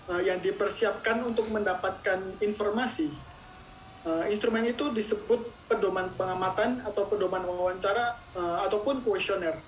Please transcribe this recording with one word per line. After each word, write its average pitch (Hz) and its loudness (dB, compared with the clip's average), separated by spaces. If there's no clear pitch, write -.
eh, 180 0
yang 185 2
dipersiapkan 208 0
untuk 226 0
mendapatkan 190 0
informasi. 214 0
Eh, 165 2
instrumen 226 2
itu 240 0
disebut 220 2
pedoman 185 2
pengamatan 190 0
atau 202 0
pedoman 185 2
wawancara, 180 0
eh, 175 0
ataupun 226 0
kuesioner. 185 0